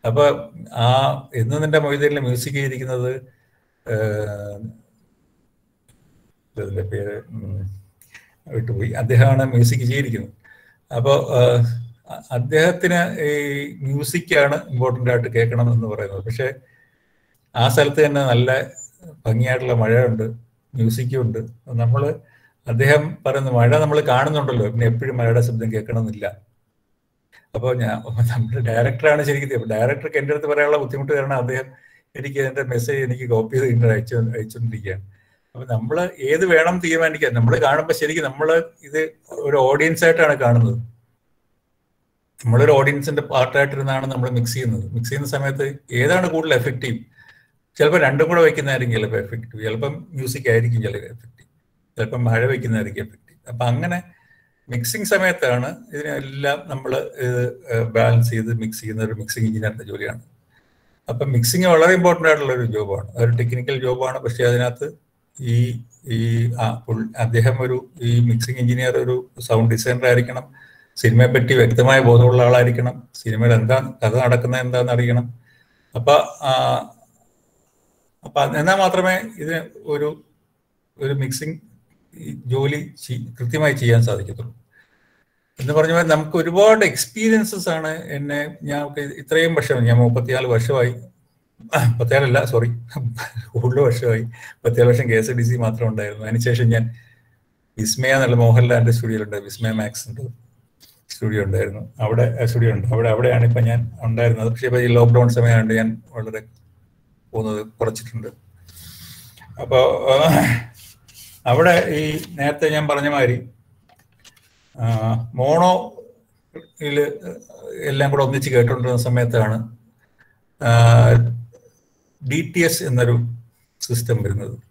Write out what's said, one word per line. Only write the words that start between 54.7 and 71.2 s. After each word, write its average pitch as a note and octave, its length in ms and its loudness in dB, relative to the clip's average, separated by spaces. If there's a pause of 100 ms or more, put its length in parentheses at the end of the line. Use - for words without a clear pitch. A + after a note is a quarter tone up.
സമയത്താണ് E3+ 720 0 (180)
ഇതിനെല്ലാം C#3+ 720 -6
നമ്മള് C3 320 -6
ഇത്, B2 640 -4 (100)
ഏഹ്, A2+ 120 -2
balance A#2 460 2
ചെയ്ത് A2+ 240 -4
mix A2 280 -6
ചെയ്യുന്ന A2 220 -8
ഒരു A2 100 -6
mixing A2 340 -6
എഞ്ചിനീയറിന്റെ A2 360 -6
ജോലിയാണ്. G2+ 380 -10 (880)
അപ്പൊ B2 160 -4
mixing C3+ 420 0
വളരെ E3+ 260 6
ഇമ്പോർട്ടന്റ് E3+ 360 2
ആയിട്ടുള്ള C#3+ 240 2
ഒരു B2 120 -2
ജോബാണ്, G2+ 500 -6
ഒരു A#2 160 2
technical B2 500 -2
ജോബാണ്. B2+ 380 -4
പക്ഷെ B2 240 -4
അതിനകത്ത് B2 640 -2 (320)
ഈ, A#2 420 0 (240)
ഈ, A#2 460 -2
ആ, A2+ 340 -4
പുൾ-, A2+ 300 -6
അദ്ദേഹം A#2 440 2
ഒരു, B2+ 280 -4 (120)
ഈ A#2+ 180 2
mixing A#2+ 400 0
engineer B2 380 0
ഒരു B2+ 320 -2 (100)
sound A2+ 360 2
designer B2 300 -2
ആയിരിക്കണം, B2 380 0 (520)
സിനിമയെ A#2 320 4